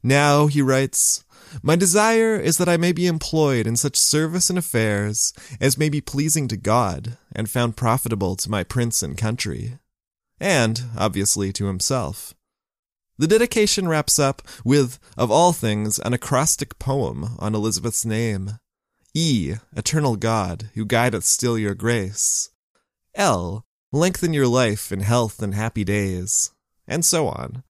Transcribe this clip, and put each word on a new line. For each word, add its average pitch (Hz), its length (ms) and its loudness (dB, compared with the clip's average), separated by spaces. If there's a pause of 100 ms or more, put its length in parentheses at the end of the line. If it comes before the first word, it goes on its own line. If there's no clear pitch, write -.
"Now," 143 420 4
he 147 160 2
writes, 131 640 0 (400)
"my 147 120 4
desire 214 600 4
is 165 220 0
that 175 120 2
I 170 80 4
may 175 140 2
be 175 160 0
employed 151 580 2
in 113 100 0
such 135 220 -2
service 160 540 2
and 160 80 0
affairs 107 760 0 (260)
as 135 200 0
may 156 100 2
be 147 120 -2
pleasing 147 480 -2
to 113 80 -4
God, 107 600 0 (140)
and 113 180 -4
found 120 260 0
profitable 110 600 0
to - 160 -6
my 101 120 -2
prince 120 380 -2
and 71 160 -6
country," 110 600 -4 (600)
and, 123 440 2 (120)
obviously, 98 580 -2
to 101 120 -4
himself. 98 720 -4 (840)
The 185 80 2
dedication 214 600 2
wraps 156 320 0
up 139 240 0 (200)
with, 131 360 2 (180)
"Of 117 140 2
all 170 220 6
things, 107 440 -2
an - 160 -2
acrostic 135 640 -2
poem 107 640 -4
on 107 160 -2
Elizabeth's 110 500 -2
name." 110 540 -4 (560)
E, 120 400 0 (200)
eternal 147 420 0
God, 107 580 -2
who 110 100 -4
guideth 117 400 0
still 120 320 0
your 104 160 -2
grace. 107 800 -2 (640)
L, 104 500 0 (260)
lengthen 170 440 0
your 139 120 4
life 120 440 0
in 98 80 -4
health 113 420 0
and 101 140 -4
happy 107 280 -2
days. 95 680 -2 (360)
And 170 160 -2
so 156 240 0
on. 69 420 -8